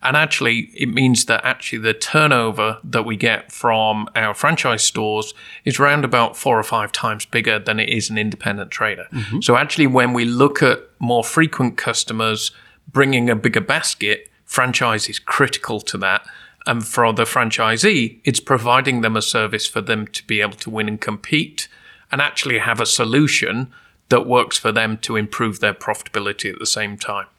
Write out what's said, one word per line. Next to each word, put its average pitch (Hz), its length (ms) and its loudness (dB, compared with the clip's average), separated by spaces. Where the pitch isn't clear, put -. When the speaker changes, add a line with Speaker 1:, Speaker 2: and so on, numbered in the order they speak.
Speaker 1:
And 135 120 2
actually, 131 600 0
it 139 120 -2
means 123 380 4
that 117 180 0
actually 127 360 -4
the 110 140 0
turnover 113 880 2
that 113 220 -2
we 110 120 -4
get 110 340 -2
from 110 640 0
our 110 180 0
franchise 135 500 0
stores 107 500 -2
is 135 140 -2
round 143 260 4
about 117 320 2
four 120 220 2
or 107 40 -2
five 107 280 -2
times 107 340 -4
bigger 113 320 0
than 107 220 -2
it 110 100 0
is 113 200 -2
an 110 80 -4
independent 104 540 -4
trader. 107 400 -4
Speaker 2:
Mm-hmm. 113 300 -4
Speaker 1:
So 123 160 4
actually, 147 300 2
when 127 260 4
we 120 120 0
look 123 360 2
at 135 180 4
more 120 240 2
frequent 135 520 0
customers 110 760 -2
bringing 135 420 2
a 117 60 4
bigger 110 260 0
basket, 107 680 -2
franchise 120 640 0
is 107 100 -8
critical - 640 -2
to - 160 -8
that. 95 280 0
And 117 180 -2
for 117 280 2
the 117 100 2
franchisee, 113 1000 0
it's 131 160 0
providing 123 600 2
them 110 140 0
a 110 60 0
service 107 460 -2
for - 140 -4
them 107 260 -4
to - 180 -12
be 107 160 -2
able 104 160 -2
to - 120 -12
win 110 180 -4
and 107 120 -6
compete - 680 -4
and 135 80 -4
actually 139 380 0
have 110 240 0
a 110 60 0
solution 127 840 0
that 123 180 4
works 123 300 2
for 110 140 0
them 110 260 0
to 113 180 -6
improve 107 440 -2
their 104 140 0
profitability 101 760 -6
at - 80 -12
the 110 60 -8
same 104 320 -4
time. 101 280 -6